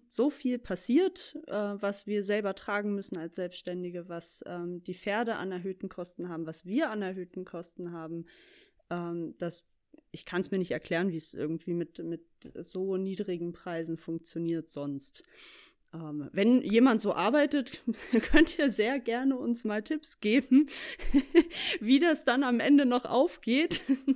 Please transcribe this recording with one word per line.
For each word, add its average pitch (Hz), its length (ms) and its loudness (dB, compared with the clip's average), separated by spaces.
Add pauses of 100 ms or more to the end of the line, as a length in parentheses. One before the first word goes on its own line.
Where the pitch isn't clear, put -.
so 277 220 2
viel 247 300 -4
passiert, 302 760 0 (120)
äh, - 40 -8
was 202 540 -4
wir 208 160 -2
selber 202 320 -2
tragen 208 400 -4
müssen 196 240 -6
als 165 160 -8
Selbstständige, 180 720 -8
was, 170 380 -12
ähm, 175 380 -8
die 185 100 -8
Pferde 220 400 -2
an 190 160 -6
erhöhten 185 380 -8
Kosten 175 400 -10
haben, 165 180 -8
was 160 180 -12
wir 233 260 -2
an 214 120 -4
erhöhten 185 420 -8
Kosten 175 460 -12
haben, 165 360 -10 (640)
ähm, 170 480 -6
dass, - 280 -8 (440)
ich - 140 -16
kann's 185 260 -4
mir 196 80 0
nicht 180 120 -2
erklären, 170 400 -2
wie 165 60 -6
es - 180 -10
irgendwie 160 400 -4
mit, 170 280 -4
mit 165 200 -8 (340)
so 185 400 -4
niedrigen 180 560 -4
Preisen 165 440 -6
funktioniert 165 720 -4
sonst. 143 540 -8 (720)
Ähm, 151 380 -8
wenn 233 300 6
jemand 226 400 6
so 208 120 0
arbeitet, 285 680 2 (200)
<laughs> - 280 0
könnt 311 280 6
ihr 277 120 4
sehr 214 280 0
gerne 254 380 0
uns 233 280 -4
mal 214 180 -2
Tipps - 380 -8
geben, 269 460 6 (460)
<laughs> - 680 2
wie 240 180 6
das 320 260 4
dann 254 180 2
am 247 180 2
Ende 285 260 8
noch 247 180 2
aufgeht. 277 800 2 (340)